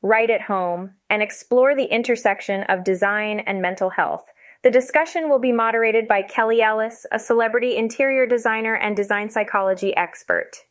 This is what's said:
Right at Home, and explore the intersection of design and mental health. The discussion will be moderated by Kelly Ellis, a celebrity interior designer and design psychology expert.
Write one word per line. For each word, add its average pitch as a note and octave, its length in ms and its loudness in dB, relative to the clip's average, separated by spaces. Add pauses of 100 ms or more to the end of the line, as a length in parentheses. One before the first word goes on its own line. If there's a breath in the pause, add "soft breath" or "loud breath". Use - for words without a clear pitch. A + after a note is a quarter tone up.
Right A3 260 2
at G#3+ 140 2
Home, F#3 500 -4 (160)
and G#3 140 0
explore B3+ 520 2
the C4+ 160 0
intersection G#3 760 -2
of F#3 200 -2
design G#3 560 0
and G3 220 -4
mental F#3 260 -2
health. - 360 -2 (380 loud breath)
The B3 80 6
discussion D4+ 600 0
will C#4 80 4
be B3 140 2
moderated A3+ 540 2
by G#3 140 2
Kelly A3+ 400 0
Ellis, A3 500 0
a A3+ 80 -2
celebrity A#3 580 0
interior C4 500 0
designer A3+ 480 0
and G#3+ 200 -2
design G#3 360 -2
psychology G3 680 0
expert. - 540 -2 (200)